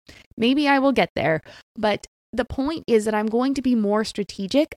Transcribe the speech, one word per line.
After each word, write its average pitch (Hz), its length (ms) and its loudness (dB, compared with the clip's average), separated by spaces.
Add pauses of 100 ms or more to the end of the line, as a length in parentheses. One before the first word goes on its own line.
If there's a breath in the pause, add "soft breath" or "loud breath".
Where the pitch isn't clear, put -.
(340 loud breath)
maybe 269 320 2
I 277 120 4
will 269 140 2
get 185 220 2
there. 156 280 0 (340 loud breath)
But 214 300 -4 (260)
the 240 140 -4
point 294 400 -6
is 220 180 2
that 214 100 -2
I'm 214 120 0
going 247 260 0
to 269 80 -4
be 247 140 0
more 214 280 0
strategic 214 760 -2